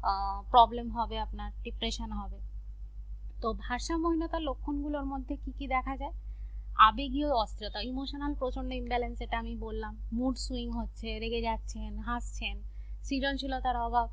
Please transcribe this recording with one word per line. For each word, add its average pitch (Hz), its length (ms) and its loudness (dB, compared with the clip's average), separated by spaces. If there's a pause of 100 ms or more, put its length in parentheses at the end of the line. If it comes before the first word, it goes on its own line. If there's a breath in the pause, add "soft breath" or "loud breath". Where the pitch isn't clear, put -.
আহ, 196 480 0
প্রবলেম 240 400 8
হবে, 220 280 -2
আপনার 208 340 -4 (100)
ডিপ্রেশন 226 500 -2
হবে। 196 280 -4 (1000)
তো 226 120 2
ভারসাম্যহীনতার 330 920 2
লক্ষণগুলোর 285 600 -2
মধ্যে 277 320 -2
কি 269 160 -6
কি 277 160 -6
দেখা 262 280 2
যায়? 277 160 -4 (640 loud breath)
আবেগীয় 262 560 6
অস্থিরতা, 214 500 0
ইমোশনাল 277 540 -2
প্রচণ্ড 254 380 -2
ইমব্যালেন্স, 240 480 -2
এটা 233 180 -2
আমি 226 180 -4
বললাম, 220 420 -6 (140)
মুড 247 240 2
সুইং 240 340 -4
হচ্ছে, 220 480 -4
রেগে 226 240 -2
যাচ্ছেন, 220 560 -2
হাসছেন, 220 640 -4 (400 loud breath)
সৃজনশীলতার 262 760 0
অভাব 233 360 2